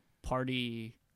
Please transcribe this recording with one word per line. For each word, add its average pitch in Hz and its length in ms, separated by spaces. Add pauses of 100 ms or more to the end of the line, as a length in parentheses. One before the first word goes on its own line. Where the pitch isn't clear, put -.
(220)
party 123 760 (200)